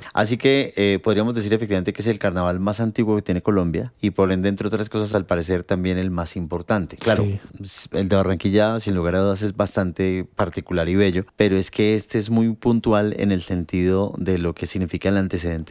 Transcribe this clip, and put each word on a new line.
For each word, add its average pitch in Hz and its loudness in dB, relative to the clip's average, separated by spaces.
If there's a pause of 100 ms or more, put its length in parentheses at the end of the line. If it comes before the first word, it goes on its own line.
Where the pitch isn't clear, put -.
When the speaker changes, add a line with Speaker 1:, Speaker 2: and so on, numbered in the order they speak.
(140)
Speaker 1:
Así 107 0
que, 135 2
eh, 98 2
podríamos 110 2
decir 104 0
efectivamente 101 0
que - -8
es 101 0
el 110 0
carnaval 90 0
más 104 -2
antiguo 110 0
que 104 0
tiene 90 -2
Colombia 95 0
y 104 2
por 95 2
ende, 95 2
entre 101 -2
otras 107 -2
cosas, 107 -2
al 98 0
parecer 87 0
también 92 -2
el 92 -2
más 85 -4
importante. 87 -4
Claro, 110 2 (400)
Speaker 2:
Sí. - -8
Speaker 1:
el 95 -2
de 101 4
Barranquilla, 98 2
sin 104 -2
lugar 85 0
a 92 2
dudas, 98 0
es 101 -4
bastante 92 0 (100)
particular 87 -2
y 90 2
bello, 95 2 (140)
pero 101 4
es 95 0
que 107 2
este 107 -4
es 107 -2
muy 113 2
puntual 110 2
en 101 2
el 92 0
sentido 92 0
de 92 0
lo 85 -2
que - -6
significa 92 -4
el 101 2
antecedente 87 -2